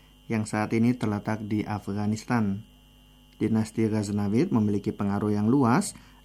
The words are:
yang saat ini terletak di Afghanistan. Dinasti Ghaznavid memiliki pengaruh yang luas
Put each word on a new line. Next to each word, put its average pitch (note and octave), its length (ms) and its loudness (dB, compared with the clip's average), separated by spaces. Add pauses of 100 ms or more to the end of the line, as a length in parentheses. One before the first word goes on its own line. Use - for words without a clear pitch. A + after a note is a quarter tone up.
(260)
yang A2 240 -2
saat G#2+ 240 -2
ini A#2 240 4
terletak G#2+ 480 -2
di G#2 240 0
Afghanistan. G#2 960 -2 (760)
Dinasti A2 480 0
Ghaznavid G#2 640 0
memiliki G2+ 400 0
pengaruh G2+ 400 -2
yang G#2 160 0
luas C3+ 480 2 (280)